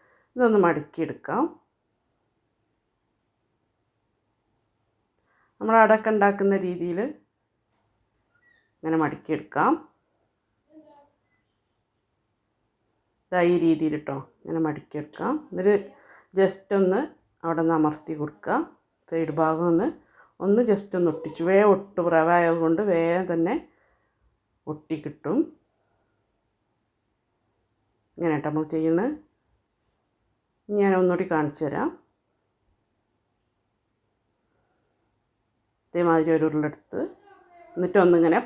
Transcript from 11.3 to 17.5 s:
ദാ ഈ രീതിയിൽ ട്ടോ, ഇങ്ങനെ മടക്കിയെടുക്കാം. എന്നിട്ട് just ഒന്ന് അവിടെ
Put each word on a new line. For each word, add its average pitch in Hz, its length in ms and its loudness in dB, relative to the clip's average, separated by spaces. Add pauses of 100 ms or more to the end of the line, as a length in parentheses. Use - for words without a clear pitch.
ദാ 180 100 0 (100)
ഈ 180 40 4 (100)
രീതിയിൽ 156 300 0 (100)
ട്ടോ, 139 120 -8 (240)
ഇങ്ങനെ 165 260 -6
മടക്കിയെടുക്കാം. 151 680 -8 (180)
എന്നിട്ട് 190 240 0 (640)
just 190 320 0 (100)
ഒന്ന് 190 200 2 (440)
അവിടെ 165 180 -2